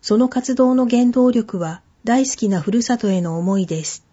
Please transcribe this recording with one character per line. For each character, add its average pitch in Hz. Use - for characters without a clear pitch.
そ 214
の 254
活 254
動 254
の 254
原 240
動 247
力 214
は、 165
大 254
好 262
き 220
な 190
ふ 196
る 233
さ 240
と 208
へ 190
の 165
思 190
い 185
で 160
す。 -